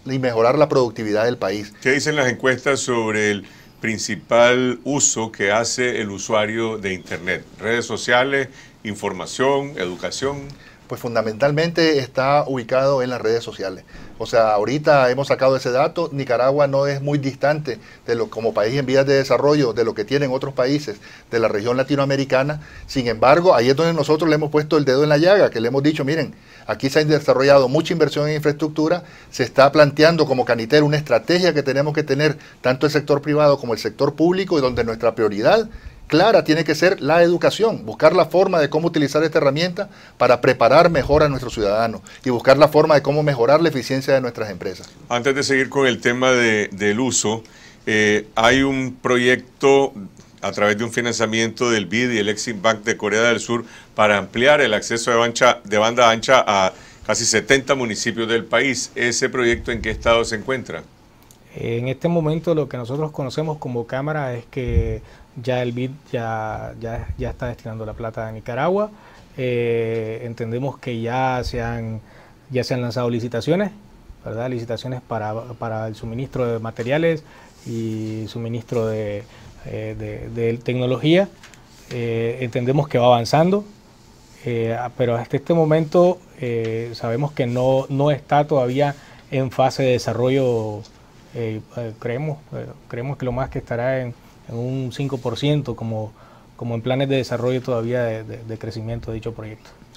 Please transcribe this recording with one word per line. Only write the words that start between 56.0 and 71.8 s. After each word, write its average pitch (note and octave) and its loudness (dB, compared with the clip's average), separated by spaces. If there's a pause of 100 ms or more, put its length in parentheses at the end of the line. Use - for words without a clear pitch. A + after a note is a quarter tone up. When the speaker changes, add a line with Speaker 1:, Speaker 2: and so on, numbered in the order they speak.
Speaker 2:
ancha A2+ 4
a F#2+ 2 (320)
casi G#2+ -2
setenta C3+ 2
municipios A2+ -4
del A2+ 0
país. B2 -2
¿Ese A#2+ -2
proyecto B2 -2
en A2+ -6
qué G#2+ -6
estado A#2 0
se A2+ -6
encuentra? G2+ -8 (720)
Speaker 3:
En A#2 -6
este C3 -4
momento E3 -2
lo C#3+ -2
que B2+ -10
nosotros C#3 -6
conocemos D3+ -6
como A#2+ -8
Cámara C#3 -6
es A#2 -12
que A#2 -2 (400)
ya B2 -2
el B2 -2
bid B2+ -6 (200)
ya, A2 -6
ya, A2+ -10 (100)
ya B2 -6
está - -10
destinando A2 -10
la G#2 -10
plata A2+ -10
a A2 -10
Nicaragua. D#3 -4 (440)
Eh, A#2 -2
entendemos A#2+ -8
que A#2 -8
ya B2+ -2
se A#2+ -6
han, A2+ -8 (500)